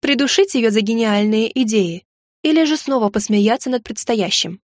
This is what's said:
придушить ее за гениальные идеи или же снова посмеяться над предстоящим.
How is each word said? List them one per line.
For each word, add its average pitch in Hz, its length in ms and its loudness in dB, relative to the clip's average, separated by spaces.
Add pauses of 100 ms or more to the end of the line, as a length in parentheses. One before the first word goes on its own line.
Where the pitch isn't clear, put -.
придушить 285 540 0
ее 226 160 2
за 214 100 0
гениальные 214 680 0 (140)
идеи 196 420 0 (380)
или 311 220 4
же 302 120 0
снова 254 320 0
посмеяться 208 640 0
над 247 140 -2
предстоящим. 190 800 -4